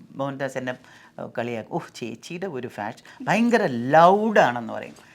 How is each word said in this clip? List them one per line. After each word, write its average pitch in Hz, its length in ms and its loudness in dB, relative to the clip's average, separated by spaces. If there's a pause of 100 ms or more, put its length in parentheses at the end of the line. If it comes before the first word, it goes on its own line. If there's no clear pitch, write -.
(160)
മോഹൻദാസ് 135 420 -8
എന്നെ, 127 200 -8 (420)
ആ, 123 180 -10
കളിയാക്കും. 117 380 -8
"ഓ, 170 40 -4 (160)
ചേച്ചിയുടെ 165 520 -12
ഒരു 127 200 -10
ഫാഷൻ - 580 -14
ഭയങ്കര 214 400 2
ലൗഡാണെന്ന്" 147 1080 4
പറയും. 110 220 -12 (200)